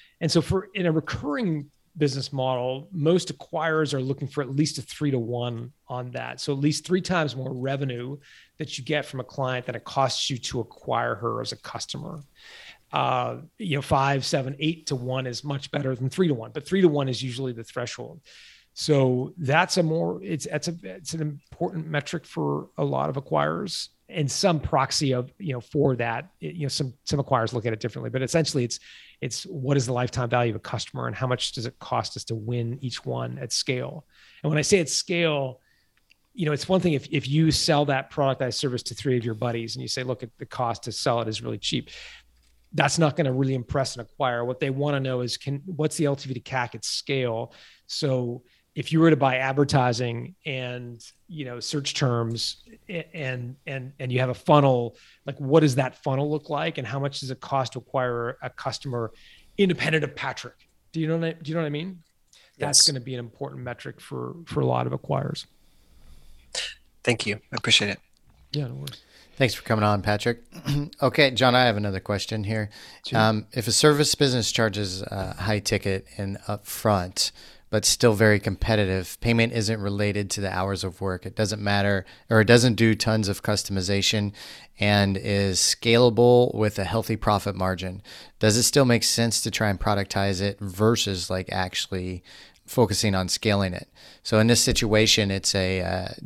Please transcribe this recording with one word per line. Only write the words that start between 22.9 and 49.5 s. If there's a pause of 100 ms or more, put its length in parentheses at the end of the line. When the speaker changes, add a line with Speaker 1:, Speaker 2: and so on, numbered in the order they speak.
Speaker 1:
of
acquirers, (180)
and
some
proxy
of,
you
know,
for
that, (100)
it,
you
know,
some, (100)
some
acquirers
look
at
it
differently,
but
essentially
it's, (400)
it's
what
is
the
lifetime
value
of
a
customer
and
how
much
does
it
cost
us
to
win
each
one
at
scale? (360)
And
when
I
say
at
scale, (720)
you
know,
it's
one
thing
if,
if
you
sell
that
productized
service
to
three
of
your
buddies
and
you
say,
"Look,
at
the
cost
to
sell
it
is
really
cheap." (840)
That's
not
gonna
really
impress
an
acquirer.
What
they
wanna
know
is,
can,
what's
the
L
T
V
to
cac
at
scale? (360)
So (340)
if
you
were
to
buy
advertising (100)